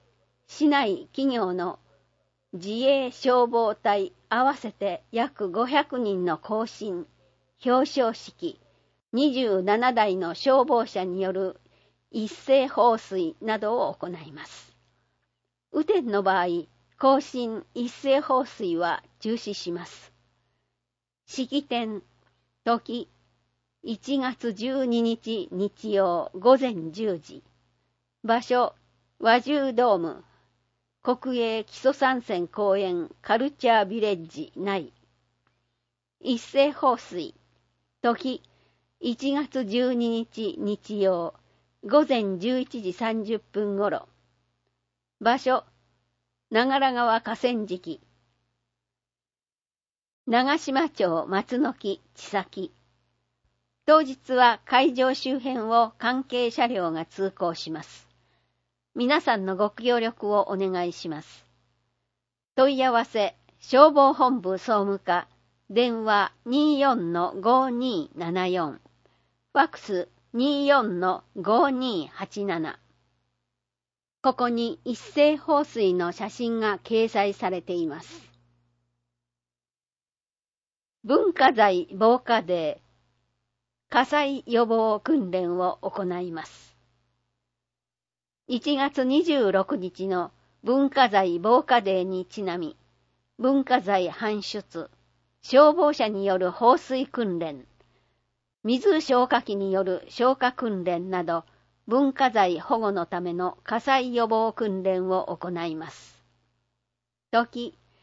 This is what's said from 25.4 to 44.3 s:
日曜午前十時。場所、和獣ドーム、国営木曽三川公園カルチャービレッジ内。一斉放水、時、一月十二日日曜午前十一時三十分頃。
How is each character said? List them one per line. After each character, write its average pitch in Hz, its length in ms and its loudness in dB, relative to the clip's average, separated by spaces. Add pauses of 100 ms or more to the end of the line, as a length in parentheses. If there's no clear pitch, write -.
日 202 400 -6
曜 185 440 0
午 240 240 4
前 185 320 -4
十 196 260 -4
時。 - 240 -18 (840)
場 170 200 0
所、 - 320 0 (420)
和 226 240 4
獣 269 320 -2
ド 226 220 4
ー - 20 0
ム、 165 260 -6 (800)
国 247 320 -2
営 226 280 -4
木 - 100 -20
曽 262 160 2
三 262 300 0
川 175 260 -4
公 202 300 0
園 180 440 -4
カ 214 160 0
ル 277 140 0
チ - 160 -2
ャ 226 140 6
ー 202 40 2
ビ 214 140 -6
レ 208 140 0
ッ 165 120 -8
ジ 156 300 -14
内。 185 380 -6 (1300)
一 233 180 -4
斉 277 320 0
放 262 240 0
水、 - 400 -12 (640)
時、 240 400 -2 (600)
一 262 320 -4
月 269 320 -4
十 247 280 0
二 233 280 -2
日 220 360 -8
日 202 440 -6
曜 180 320 0 (500)
午 277 240 4
前 208 300 0
十 254 240 -2
一 240 200 -10
時 180 120 -6
三 226 320 -4
十 214 140 -4
分 202 360 -6
頃。 202 320 -2 (1120)